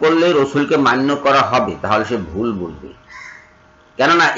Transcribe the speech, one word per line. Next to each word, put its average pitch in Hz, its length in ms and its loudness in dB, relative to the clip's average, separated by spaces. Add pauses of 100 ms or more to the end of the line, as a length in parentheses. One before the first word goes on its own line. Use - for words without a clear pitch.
করলে 165 320 4
রসুলকে 143 440 0
মান্য 131 320 2 (160)
করা 139 160 4 (100)
হবে, 113 300 0
তাহলে 107 240 0
সে 120 120 -4
ভুল 95 320 -4 (140)
বলবে। 73 260 -12 (1080)
কেননা 165 280 2 (120)